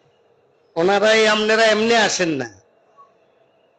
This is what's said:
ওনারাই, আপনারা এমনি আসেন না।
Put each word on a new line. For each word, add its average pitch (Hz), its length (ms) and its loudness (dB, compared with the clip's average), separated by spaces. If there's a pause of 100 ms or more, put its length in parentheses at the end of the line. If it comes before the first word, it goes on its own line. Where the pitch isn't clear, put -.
(760)
ওনারাই, 202 520 2
আপনারা 214 360 0
এমনি 220 320 0
আসেন 185 320 -2
না। 131 200 -6 (1300)